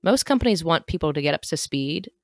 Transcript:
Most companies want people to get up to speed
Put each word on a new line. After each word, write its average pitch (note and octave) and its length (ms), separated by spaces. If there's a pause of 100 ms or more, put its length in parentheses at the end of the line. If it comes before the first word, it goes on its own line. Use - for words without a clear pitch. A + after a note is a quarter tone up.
Most A#3 220
companies A#3 380
want E3 240
people D#3 260
to D3 80
get C#3+ 120
up - 100
to - 140
speed C#3+ 540 (120)